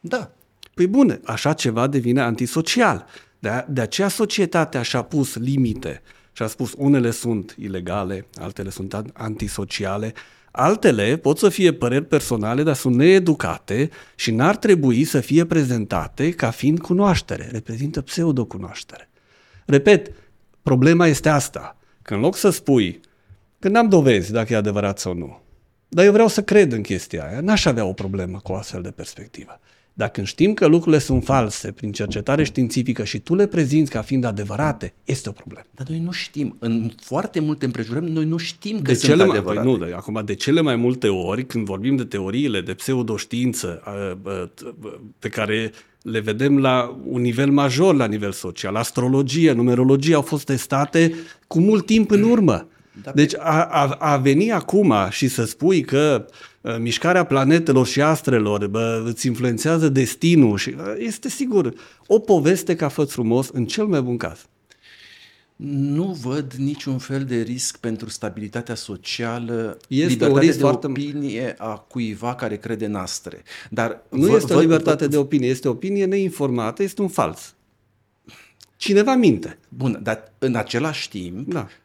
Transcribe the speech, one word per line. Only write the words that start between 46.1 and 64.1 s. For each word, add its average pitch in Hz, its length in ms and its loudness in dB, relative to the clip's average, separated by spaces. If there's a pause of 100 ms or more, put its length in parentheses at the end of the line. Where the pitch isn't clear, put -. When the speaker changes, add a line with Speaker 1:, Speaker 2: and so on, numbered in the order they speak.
Speaker 2:
vedem 120 380 2
la 131 460 0
un 127 160 -4
nivel 123 300 0
major, 143 440 4
la 131 120 2
nivel 104 260 -4
social, 95 440 -8
astrologie, 131 760 2
numerologie, 131 600 4
au 147 80 2
fost 143 220 -4
testate 143 720 0 (320)
cu - 140 0
mult 202 260 4
timp 220 240 4
în 202 120 6
urmă. 208 440 4 (360)
Speaker 1:
Da, 135 120 -14
Speaker 2:
Deci 147 180 4
Speaker 1:
pe- - 80 -6
Speaker 2:
a, 160 240 2
a, 143 340 0
a 151 180 2
veni 139 360 4
acum 185 420 4 (160)
și 131 180 -2
să 120 160 -2
spui 165 360 2
că, 135 460 0 (360)
a, - 140 -6
mișcarea 160 480 0
planetelor 135 600 4
și 139 160 -2
astrelor, 110 640 0
bă, 113 400 -2
îți 117 200 -4
influențează 127 640 0
destinul 135 680 4
și, 127 220 -6
a, 190 200 -8
este 233 300 -8
sigur 202 440 0 (340)
o 214 120 4
poveste 165 580 2
ca 156 120 -2
făt 143 220 -2
frumos 123 420 0
în 123 140 -2
cel - 200 -2
mai 170 140 0
bun 123 160 -2